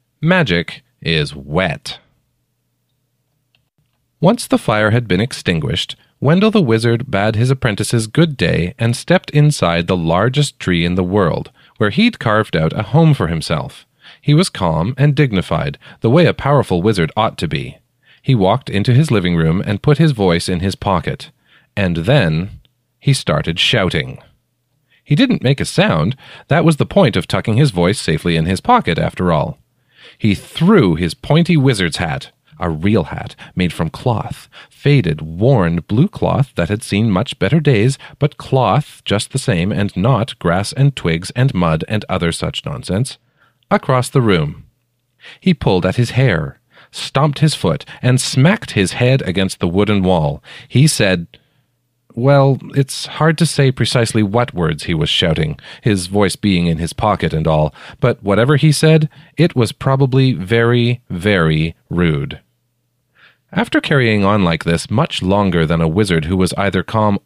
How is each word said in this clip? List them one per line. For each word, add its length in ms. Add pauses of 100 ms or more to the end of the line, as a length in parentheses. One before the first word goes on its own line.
(200)
Magic 640 (180)
is 320
wet. 640 (2250)
Once 260
the 120
fire 340
had 160
been 140
extinguished, 760 (240)
Wendell 320
the 100
Wizard 480
bade 280
his 120
apprentices 580
good 280
day 420
and 180
stepped 360
inside 560
the 100
largest 640
tree 240
in 120
the 80
world, 460 (280)
where 120
he'd 300
carved 380
out 160
a 100
home 300
for 140
himself. 600 (320)
He 140
was 160
calm 480
and 180
dignified, 640 (220)
the 80
way 160
a 80
powerful 480
wizard 340
ought 220
to 100
be. 300 (440)
He 140
walked 340
into 240
his 160
living 260
room 300
and 160
put 160
his 140
voice 360
in 120
his 160
pocket. 560 (440)
And 220
then 640 (380)
he 140
started 460
shouting. 600 (840)
He 120
didn't 260
make 180
a 60
sound. 500 (320)
That 160
was 140
the 80
point 300
of 120
tucking 300
his 140
voice 280
safely 360
in 100
his 160
pocket, 380
after 340
all. 240 (640)
He 160
threw 580
his 220
pointy 420
wizard's 400
hat, 320 (300)
a 100
real 360
hat 300 (200)
made 180
from 160
cloth, 580 (220)
faded, 520
worn 560 (100)
blue 200
cloth 460
that 160
had 140
seen 260
much 300
better 200
days, 380 (220)
but 180
cloth 640
just 280
the 80
same 320
and 260
not 400
grass 360
and 220
twigs 360
and 240
mud 320
and 200
other 240
such 340
nonsense, 520 (540)
across 380
the 120
room. 440 (720)
He 160
pulled 320
at 80
his 160
hair, 480 (320)
stomped 480
his 160
foot, 300 (160)
and 180
smacked 520
his 200
head 300
against 380
the 80
wooden 360
wall. 400 (240)
He 200
said, 380 (880)
well, 460 (160)
it's 300
hard 320
to 80
say 260
precisely 500
what 320
words 300
he 100
was 160
shouting, 480 (240)
his 260
voice 280
being 320
in 120
his 120
pocket 420
and 140
all, 260 (280)
but 200
whatever 360
he 160
said, 360 (280)
it 180
was 160
probably 640
very, 760
very 640 (140)
rude. 520 (1120)
After 260
carrying 460
on 180
like 220
this 260
much 300
longer 440
than 160
a 60
wizard 380
who 100
was 180
either 300
calm 420